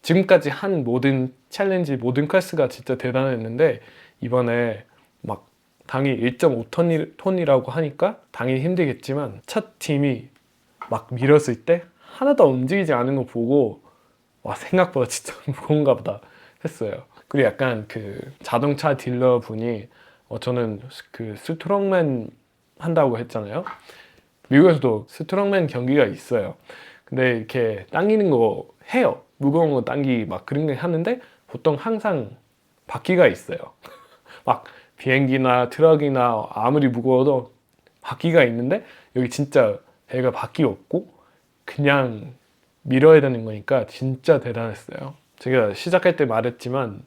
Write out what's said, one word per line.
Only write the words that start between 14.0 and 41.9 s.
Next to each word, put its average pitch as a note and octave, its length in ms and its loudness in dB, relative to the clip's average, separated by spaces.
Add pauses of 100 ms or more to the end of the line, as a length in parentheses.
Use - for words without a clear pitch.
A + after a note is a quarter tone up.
"와, G#2 120 -8
생각보다 F3+ 520 0
진짜 - 340 -10
<laughs> - 60 -14
무거운가 C#3+ 480 0
보다." - 260 -10 (420)
했어요. A2 400 -8 (240)
그리고 C3+ 200 2
약간 A2 400 -2
그 G#2 320 -12 (240)
자동차 C#3 540 -2
딜러 B2 420 0
분이, A2+ 480 -8 (420)
어, A2+ 100 -10
저는 A#2 420 -4 (300)
그 A2 260 -10
스트롱맨 E3 920 -2 (500)
한다고 D3+ 400 0
했잖아요. A#2 440 -8 (840)
미국에서도 C3 600 6
스트롱맨 F#3+ 580 -2
경기가 B2+ 380 2
있어요. G2+ 500 -4 (480)
근데 B2+ 340 0
이렇게 A2 540 -4
당기는 G3+ 380 2
거 A#2 380 2 (260)
해요. A#3 280 0 (160)
무거운 D3 340 2
거 B2+ 120 -2
당기기 B2+ 420 -2
막 F2+ 200 -10
그런 D3 220 -4
거 C#3+ 60 -2
하는데 F3 460 -4 (280)
보통 - 280 -2
항상 G3+ 600 -4 (520)
바퀴가 F3 400 2
있어요. - 300 -4 (240)
<laughs> - 640 -20
막 - 200 -2 (320)
비행기나 C3 720 2
트럭이나 C3+ 840 2
아무리 C3 360 2
무거워도 B2+ 640 2 (500)
바퀴가 D#3+ 440 2
있는데 B2 400 -2 (300)
여기 B2+ 140 0
진짜 C3 480 2 (300)
배가 B2+ 240 -2
바퀴 - 320 -4
없고 C3 460 -4 (560)
그냥 C3+ 680 -2 (500)